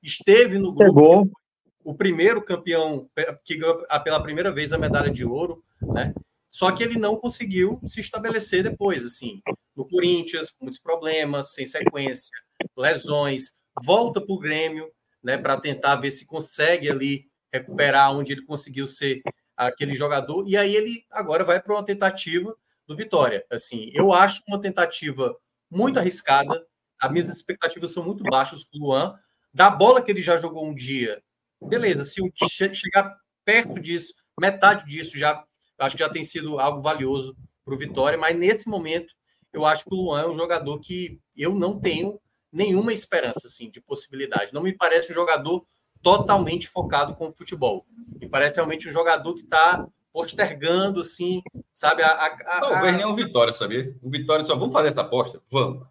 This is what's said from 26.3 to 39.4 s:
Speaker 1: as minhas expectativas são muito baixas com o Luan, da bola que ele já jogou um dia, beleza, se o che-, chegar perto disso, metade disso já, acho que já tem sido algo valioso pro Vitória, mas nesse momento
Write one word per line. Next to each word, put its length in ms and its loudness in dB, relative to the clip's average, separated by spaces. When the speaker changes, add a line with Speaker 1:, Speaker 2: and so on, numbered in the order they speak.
Speaker 1:
as 120 -2
minhas 180 0
expectativas 640 -6
são 120 -6
muito 200 -8
baixas 400 0
com 140 -20
o 40 -10
Luan, 340 0
da 160 8
bola 320 6
que 100 -4
ele 100 -2
já 160 2
jogou 300 -6
um 80 -8
dia, 460 -6
beleza, 420 -2
se 180 -8
o 140 -4
che-, 400 -2
chegar 400 0
perto 340 0
disso, 340 -8
metade 460 4
disso 320 -10
já, 260 0
acho 160 -2
que 80 -2
já 60 0
tem 140 -8
sido 360 -8
algo 220 0
valioso 540 -4
pro 140 -8
Vitória, 400 -2
mas 180 0
nesse 320 0
momento 460 -6